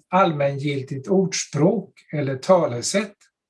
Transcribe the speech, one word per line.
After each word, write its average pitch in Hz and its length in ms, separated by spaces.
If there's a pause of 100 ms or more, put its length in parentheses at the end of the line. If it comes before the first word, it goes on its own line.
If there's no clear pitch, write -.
allmängiltigt 139 1000
ordspråk 190 840 (200)
eller 139 220
talesätt. 165 800 (340)